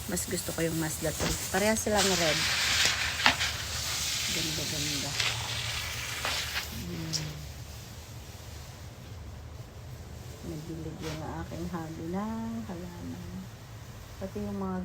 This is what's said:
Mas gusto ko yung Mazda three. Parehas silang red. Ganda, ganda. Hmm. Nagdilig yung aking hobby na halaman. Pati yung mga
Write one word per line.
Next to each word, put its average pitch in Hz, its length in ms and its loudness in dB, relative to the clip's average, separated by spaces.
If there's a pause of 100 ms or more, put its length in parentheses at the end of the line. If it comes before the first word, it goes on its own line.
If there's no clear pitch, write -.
(120)
Mas - 160 0
gusto 175 240 0
ko 160 80 0
yung 165 160 4
Mazda 156 320 2
three. - 300 2 (180)
Parehas 214 240 6
silang 208 240 6
red. 170 360 6 (2000)
Ganda, 160 260 2 (140)
ganda. 143 340 0 (1700)
Hmm. 160 400 -2 (3250)
Nagdilig 160 560 -6
yung 156 200 -2 (200)
aking 165 320 -4
hobby 165 400 -4
na 196 80 0 (480)
halaman. 180 720 -6 (800)
Pati 208 240 -2
yung 202 160 -2
mga 185 220 0